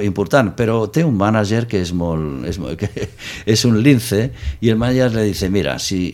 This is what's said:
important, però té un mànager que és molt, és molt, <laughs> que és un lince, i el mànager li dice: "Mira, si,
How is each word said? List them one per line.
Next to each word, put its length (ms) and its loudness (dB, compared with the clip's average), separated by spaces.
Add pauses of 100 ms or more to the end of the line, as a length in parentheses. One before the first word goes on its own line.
important, 500 2
però 280 0 (100)
té 120 2
un 120 2
mànager 500 2
que 140 -2
és 140 -2
molt, 500 -2
és 160 -4
molt, 180 -8
<laughs> 20 -4
que 260 -6 (420)
és 160 4
un 160 4
lince, 460 4 (340)
i 80 4
el 80 2
mànager 380 2
li 160 2
dice: 180 -2
"Mira, 300 0
si, 340 -4